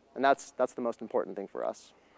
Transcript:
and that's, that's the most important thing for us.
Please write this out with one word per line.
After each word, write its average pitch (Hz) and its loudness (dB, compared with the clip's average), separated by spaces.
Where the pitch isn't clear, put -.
and 127 0
that's, - 4
that's 127 2
the - -8
most 117 -4
important 104 -2
thing 98 -6
for - -6
us. - -6